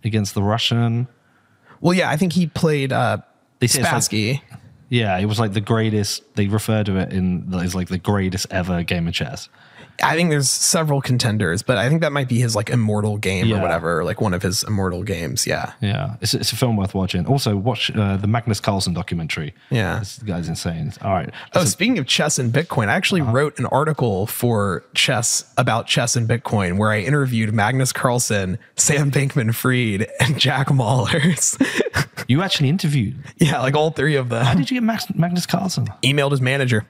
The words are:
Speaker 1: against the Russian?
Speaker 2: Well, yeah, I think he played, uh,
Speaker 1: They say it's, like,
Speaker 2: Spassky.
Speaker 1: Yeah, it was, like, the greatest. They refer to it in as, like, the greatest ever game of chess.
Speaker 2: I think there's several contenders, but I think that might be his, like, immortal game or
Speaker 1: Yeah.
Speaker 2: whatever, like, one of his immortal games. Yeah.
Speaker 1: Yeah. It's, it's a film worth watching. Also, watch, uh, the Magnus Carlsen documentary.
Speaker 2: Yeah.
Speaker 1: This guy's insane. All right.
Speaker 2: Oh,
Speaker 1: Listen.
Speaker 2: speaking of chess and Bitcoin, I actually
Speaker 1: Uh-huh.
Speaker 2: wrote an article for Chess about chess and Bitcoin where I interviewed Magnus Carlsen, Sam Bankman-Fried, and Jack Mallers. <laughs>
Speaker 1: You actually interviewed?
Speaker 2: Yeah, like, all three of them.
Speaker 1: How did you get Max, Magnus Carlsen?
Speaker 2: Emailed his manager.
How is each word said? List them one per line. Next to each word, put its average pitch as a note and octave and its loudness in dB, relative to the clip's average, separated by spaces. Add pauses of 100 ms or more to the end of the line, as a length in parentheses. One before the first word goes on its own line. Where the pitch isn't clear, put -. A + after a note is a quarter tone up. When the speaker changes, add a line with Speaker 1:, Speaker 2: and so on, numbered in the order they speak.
Speaker 1:
against G#2+ -2
the G2+ 0
Russian? A#2 0 (720)
Speaker 2:
Well, F3 4
yeah, E3+ 2
I C3+ 0
think F3 2
he F3 2
played, D3 0
uh, A2 2 (420)
Speaker 1:
They B2+ 4
say C3 2
it's, A#2+ 2
like, C3+ 2
Speaker 2:
Spassky. A2 -2 (480)
Speaker 1:
Yeah, A2 2
it G2 0
was, G#2+ 0
like, G#2+ 0
the A2+ 0
greatest. G#2+ 0 (140)
They G#2 2
refer G#2+ 0
to G2 0
it F#2 -2
in F#2 0
as, F2+ -2
like, F#2 -4
the F#2 -2
greatest F#2 0
ever F#2 -2
game E2 -2
of F2 -6
chess. - -8 (520)
Speaker 2:
I D3 2
think E3+ 2
there's C#3+ 2
several D3+ 0
contenders, G#2+ 0
but B2 0
I G#2+ 2
think D#3+ 2
that D3+ 0
might C#3 -2
be A#2+ 2
his, A#2 2
like, G#2 -2
immortal G#2+ 2
game G2 0
or A2 2
Speaker 1:
Yeah. G2 0
Speaker 2:
whatever, E2+ 0
like, F2+ -2
one G#2 0
of F2+ -2
his E2 -2
immortal F#2+ -2
games. E2+ -4
Yeah. - -4
Speaker 1:
Yeah. G2+ -2
It's, G#2+ -2
it's - -2
a A#2 -6
film A#2 2
worth F#2+ -2
watching. F#2 -2
Also, B2 0
watch, G#2 -2
uh, G2 2
the G2+ -2
Magnus A2 0
Carlsen F#2+ -2
documentary. D#2+ -6 (160)
Speaker 2:
Yeah. F#2+ 0
Speaker 1:
This G2+ -10
guy's F2 -4
insane. E2 -6 (100)
All G2+ -2
right. - -4 (240)
Speaker 2:
Oh, - 4
Speaker 1:
Listen. F3+ 2
Speaker 2:
speaking A3+ 0
of C#3 -2
chess - 0
and B2 0
Bitcoin, C3+ 0
I G#2 2
actually F3+ 0
Speaker 1:
Uh-huh. A#2+ 0
Speaker 2:
wrote C#3+ 0
an A#2 -2
article B2+ 0
for G#2 0 (100)
Chess - 0
about A#2 0
chess B2 0
and A#2 0
Bitcoin G#2 0
where G#2+ 2
I G#2 0
interviewed A#2+ 0
Magnus B2 2
Carlsen, G#2+ 0 (200)
Sam D3 2
Bankman-Fried, B2 0 (140)
and B2+ 2
Jack C3+ 2
Mallers. C3 2
<laughs> - 0 (240)
Speaker 1:
You C#3+ 4
actually E3 0
interviewed? C#3+ 0 (220)
Speaker 2:
Yeah, D3 2
like, C3 0
all D#3 4
three D3+ 0
of B2+ 0
them. A#2 0
Speaker 1:
How B2 4
did B3+ 2
you B3+ 0
get B3 0
Max, A3 -2
Magnus F3 0
Carlsen? F3+ -2 (160)
Speaker 2:
Emailed C#3 2
his C3+ 0
manager. B2 2